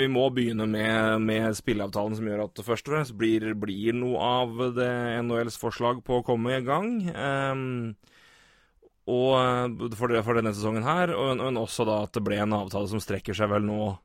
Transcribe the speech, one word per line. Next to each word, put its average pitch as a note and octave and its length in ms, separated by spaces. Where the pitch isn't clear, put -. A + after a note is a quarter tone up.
vi C3+ 100
må C3 140
begynne A#2 320
med, A2 560
med A2 320
spilleavtalen G#2 640
som A2 80
gjør G#2 220
at - 100
det G2+ 80
først A#2 220
og D3 80
fremst C3 240
blir, A2 340
blir G#2 400
noe B2 240
av A#2+ 460
det B2 140
N A#2+ 100
H A#2 140
L's A2+ 160
forslag A#2+ 420
på B2 160
å A#2+ 80
komme B2 300
i C3 100
gang. E3+ 220
Ehm, C3+ 560
og, B2 240
eh, B2 560
for A#2+ 160
det, A2 160
for A#2 140
denne A2 160
sesongen A2 320
her, F3 260
og, C3 300
men B2 180
også A2 240
da G#2+ 220
at - 100
det G#2+ 80
ble G2+ 160
en G#2+ 160
avtale G2 320
som G#2+ 140
strekker G2 340
seg G#2 160
vel G#2 140
nå. G#2+ 100